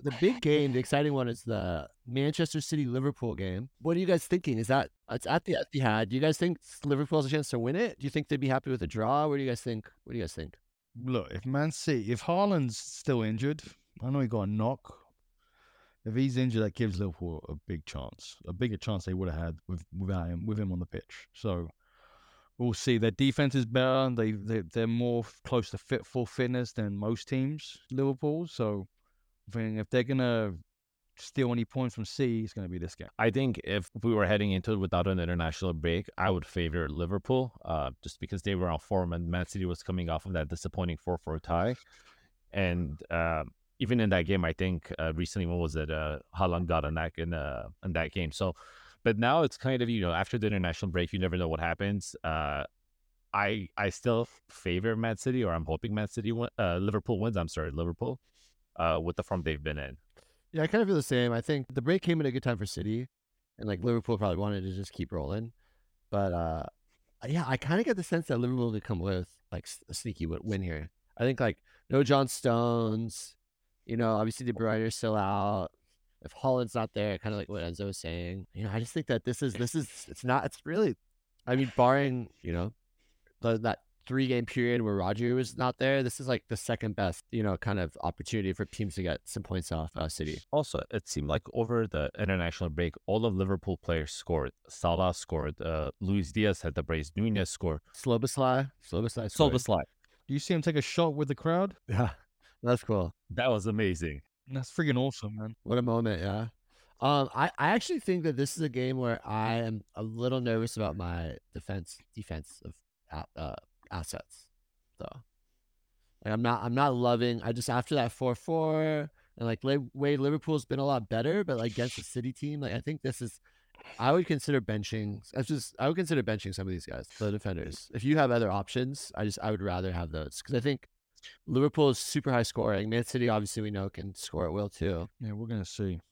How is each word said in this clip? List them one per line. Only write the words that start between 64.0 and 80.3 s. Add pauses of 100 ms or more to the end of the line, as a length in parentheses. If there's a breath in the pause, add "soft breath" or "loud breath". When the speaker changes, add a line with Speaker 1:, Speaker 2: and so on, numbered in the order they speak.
Speaker 1:
probably
wanted
to
just
keep
rolling. (600)
But,
uh, (600)
yeah,
I
kinda
get
the
sense
that
Liverpool
could
come
with, (220)
like,
s-,
a
sneaky
w-,
win
here. (280)
I
think,
like, (320 soft breath)
no
John
Stones, (500)
you
know,
obviously
De
Bruyne
is
still
out. (480)
If
Haaland's
not
there,
kinda
like
what
Enzo
was
saying,
you
know,
I
just
think
that
this
is,
this
is,
it's
not,